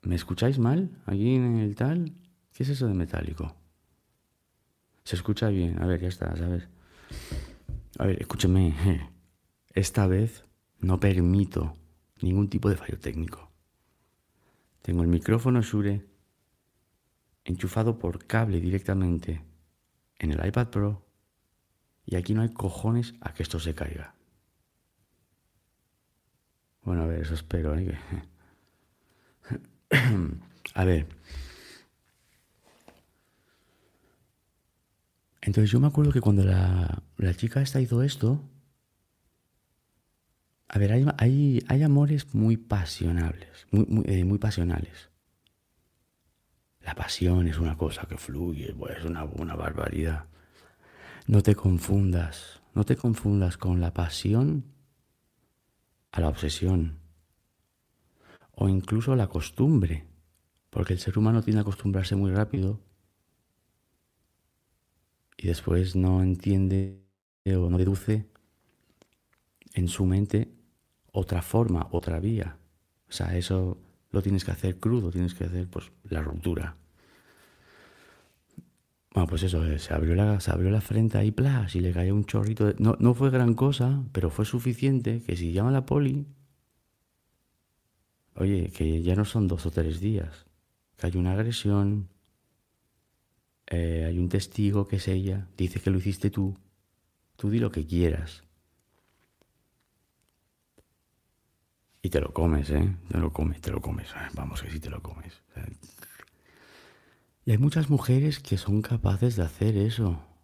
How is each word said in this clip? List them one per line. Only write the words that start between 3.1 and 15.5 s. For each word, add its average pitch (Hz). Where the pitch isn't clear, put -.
Se -
escucha 107
bien. 85
A 85
ver, 90
ya 90
está, 85
¿sabes? 87
A -
ver, 98
escúcheme. 92
<laughs> 78
Esta 98
vez 101
no 92
permito 90
ningún 98
tipo -
de 95
fallo -
técnico. -
Tengo 87
el 85
micrófono 117